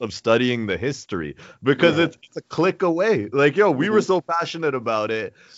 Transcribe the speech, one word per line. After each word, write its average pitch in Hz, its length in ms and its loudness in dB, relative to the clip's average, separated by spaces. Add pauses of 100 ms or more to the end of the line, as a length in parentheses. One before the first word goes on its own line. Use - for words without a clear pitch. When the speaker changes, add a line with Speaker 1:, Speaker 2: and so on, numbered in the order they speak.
Speaker 1:
of 113 120 -8
studying 117 540 0
the 92 100 -2
history 95 580 -6 (300)
because 151 340 4
Speaker 2:
Right. 170 100 4
Speaker 1:
it's, - 140 -12
it's - 140 -16
a 156 60 -12
click 180 400 -2
away. 175 500 0
Like, 143 240 2
yo, 202 160 4
we 135 180 -2
were - 80 4
Speaker 2:
Mm-hmm. - 60 2
Speaker 1:
so 185 160 2
passionate 165 560 -4
about 110 340 -2
it 110 240 -6 (240)